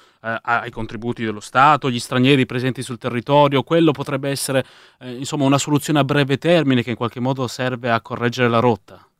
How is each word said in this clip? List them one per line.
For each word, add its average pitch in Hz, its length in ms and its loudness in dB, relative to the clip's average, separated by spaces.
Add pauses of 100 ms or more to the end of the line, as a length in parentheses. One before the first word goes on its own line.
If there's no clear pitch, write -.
(220)
eh, 113 200 -6
ai 117 280 -2
contributi 113 540 -8
dello 107 160 -6
Stato, 139 480 4
gli 120 100 -2
stranieri 127 460 4
presenti 123 380 -4
sul 117 160 -10
territorio, 135 640 2
quello 165 300 2
potrebbe 139 360 -6
essere, 135 340 -2 (380)
eh, 127 120 -14
insomma 139 320 -4
una 139 120 4
soluzione 147 420 0
a 135 60 4
breve 139 320 0
termine 147 460 2
che 120 80 -8
in 110 60 -4
qualche 120 240 -6
modo 127 260 -4
serve 127 440 -6
a 113 120 0
correggere 120 480 -2
la 117 80 2
rotta. 113 440 -2 (180)